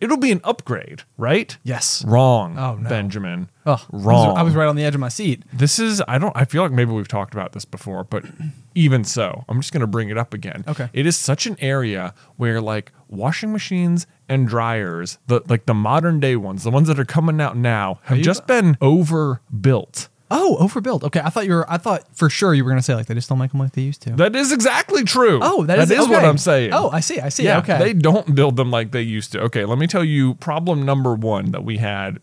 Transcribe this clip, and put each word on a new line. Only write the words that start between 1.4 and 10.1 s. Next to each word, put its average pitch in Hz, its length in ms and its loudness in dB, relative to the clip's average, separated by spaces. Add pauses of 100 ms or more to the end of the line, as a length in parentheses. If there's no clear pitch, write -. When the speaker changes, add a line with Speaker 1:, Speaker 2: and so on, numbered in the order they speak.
Speaker 2:
Yes. - 420 -4
Speaker 1:
Wrong, 110 520 4
Speaker 2:
Oh, 127 180 -4
no. 113 120 -6
Speaker 1:
Benjamin. 98 600 -6 (160)
Speaker 2:
Oh, 151 80 2 (200)
I 101 40 -10
was, 101 80 -6
Speaker 1:
Wrong. 117 320 6
Speaker 2:
I 170 60 2
was 165 140 2
right 156 100 2
on 147 80 0
the 147 100 -2
edge 143 100 0
of 139 60 -2
my 127 80 -4
seat. 151 440 -4
Speaker 1:
This 135 260 2
is, 214 300 0
I 127 100 0
don't, 190 180 -2
I 131 80 4
feel 156 200 0
like 147 80 -2
maybe 120 180 2
we've 107 160 -4
talked 101 260 -6
about 95 200 -8
this - 120 -14
before, 95 380 -12
but 95 220 -8 (260)
<clears throat> - 240 -20
even 131 300 2
so, 110 440 -6
I'm 120 120 -2
just - 120 -8
gonna 127 140 -2
bring 107 220 -4
it 110 100 -6